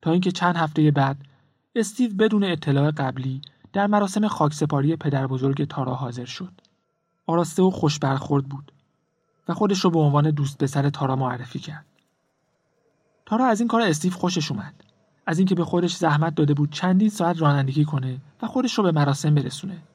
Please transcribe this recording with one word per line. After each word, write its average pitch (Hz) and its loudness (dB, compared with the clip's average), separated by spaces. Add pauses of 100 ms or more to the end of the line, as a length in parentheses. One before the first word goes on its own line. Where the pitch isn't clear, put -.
تا 165 2
اینکه 180 2
چند 175 0
هفتهٔ 156 2
بعد 139 2 (580)
استیو 226 0
بدون 208 4
اطلاع 156 2
قبلی 131 -6 (320)
در 196 0
مراسم 208 2
خاکسپاری 151 0
پدر 139 -2
بزرگ 135 -2
تارا 127 -4
حاضر 123 -8
شد. - -14 (640)
آراسته 170 2
و 185 6
خوش 156 0
برخورد 135 0
بود - -14 (760)
و 175 -4
خودش 196 0
رو 185 2
به 165 2
عنوان 147 4
دوست 143 -2
پسر 139 0
تارا 135 -4
معرفی 127 -6
کرد. - -16 (1400)
تارا 233 2
از 220 2
این 233 0
کار 233 2
استیو 180 0
خوشش 175 -2
اومد. - -10 (420)
از 160 -2
اینکه 190 4
به 170 -2
خودش 175 -2
زحمت 156 0
داده 147 2
بود 147 0
چندین 185 2
ساعت 170 -2
رانندگی 143 2
کنه 131 -6 (200)
و 226 -8
خودش 254 -2
رو 220 0
به 180 4
مراسم 147 2
برسونه. 143 -4 (180)